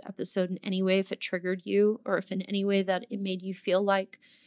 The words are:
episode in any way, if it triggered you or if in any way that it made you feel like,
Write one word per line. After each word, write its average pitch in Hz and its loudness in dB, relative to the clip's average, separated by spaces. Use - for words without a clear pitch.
episode 185 0
in 185 -6
any 190 -2
way, 190 4
if 190 -2
it - -6
triggered 180 -4
you 208 4
or 196 0
if 190 -4
in 190 -4
any 196 -2
way 202 2
that 185 0
it 202 -6
made 190 -4
you 190 -6
feel 185 0
like, 196 0